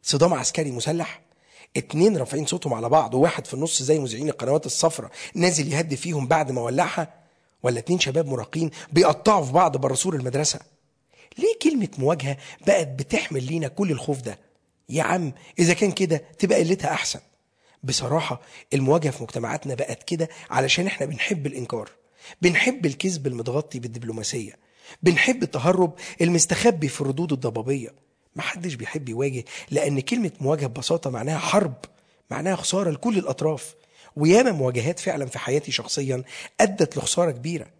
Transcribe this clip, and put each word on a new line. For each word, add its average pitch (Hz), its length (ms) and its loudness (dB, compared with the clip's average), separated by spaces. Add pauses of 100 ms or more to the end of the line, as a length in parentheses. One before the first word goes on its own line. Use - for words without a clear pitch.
صدام 165 300 4
عسكري 139 380 -2
مسلح؟ 151 500 -4 (560)
اتنين 185 400 4
رافعين 139 280 -2
صوتهم 143 280 -2
على 117 160 -2
بعض، 127 240 4
وواحد 139 340 4
في - 60 -10
النص 139 300 -2
زي 156 160 4
مذيعين 131 300 -4
القنوات 139 360 0
الصفراء 139 460 -2 (240)
نازل 165 380 2
يهدي 151 240 -2
فيهم 151 300 -4
بعد 151 240 2
ما 127 100 -2
ولعها؟ 147 520 -2 (500)
ولا 123 160 0
اتنين 175 200 0
شباب 143 280 0
مراهقين 139 440 -4 (220)
بيقطعوا 185 520 4
في 127 60 -6
بعض 156 260 4
بره 131 180 0
سور 180 200 -2
المدرسة؟ 135 440 -2 (760)
ليه 440 240 2
كلمة 277 360 2
مواجهة 139 400 0 (300)
بقت 185 200 4
بتحمل 135 560 -4
لينا 151 240 -4
كل 185 240 -2
الخوف 135 300 -2
ده؟ 113 180 -10 (500)
يا 143 140 0
عم، 170 300 0 (260)
إذا 175 140 6
كان 196 180 2
كده 165 320 0 (160)
تبقى 180 240 4
قلتها 165 280 0
أحسن. - 280 -4 (640)
بصراحة، 131 580 -2 (320)
المواجهة 143 380 4
في - 120 -10
مجتمعاتنا 117 520 -6
بقت 123 280 -6
كده 165 260 -2 (200)
علشان 135 380 2
إحنا - 180 -4
بنحب 147 420 -4
الإنكار، 117 420 -6 (520)
بنحب 180 440 2
الكذب 151 420 -2
المتغطي 123 520 -4
بالدبلوماسية، 113 800 -8 (440)
بنحب 185 400 4
التهرب 170 500 2 (280)
المستخبي 170 680 2
في - 140 -6
الردود 147 320 -2
الضبابية. 123 600 -4 (420)
محدش 170 380 -6
بيحب 123 360 -8
يواجه، 127 360 -4 (260)
لأن - 280 0
كلمة 220 400 0
مواجهة 143 280 2
ببساطة 139 420 -2
معناها 127 280 -4
حرب، 175 360 2 (560)
معناها 170 260 -2
خسارة 185 340 0
لكل 202 280 0
الأطراف. 156 580 -2 (400)
وياما 196 360 6
مواجهات 131 480 0
فعلًا 143 260 -4
في 123 140 -10
حياتي 143 320 -2
شخصيًا 131 520 -4 (380)
أدت 190 360 2
لخسارة 170 340 0
كبيرة 139 360 -8 (120)